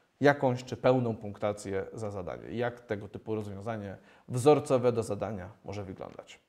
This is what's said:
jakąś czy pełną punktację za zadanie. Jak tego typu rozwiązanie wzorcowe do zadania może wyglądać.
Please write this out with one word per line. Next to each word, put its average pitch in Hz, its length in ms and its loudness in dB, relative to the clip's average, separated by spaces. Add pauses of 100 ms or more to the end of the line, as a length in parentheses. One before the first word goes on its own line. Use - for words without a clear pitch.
(200)
jakąś 135 440 4
czy 117 120 -8
pełną 123 400 4
punktację 101 760 -4
za 110 180 -6
zadanie. 69 400 -8
Jak 120 300 -4
tego 104 280 -6
typu 104 260 -8
rozwiązanie 101 600 -6 (320)
wzorcowe 127 640 6
do 113 100 0
zadania 101 480 -6 (140)
może 98 200 -8
wyglądać. - 640 -14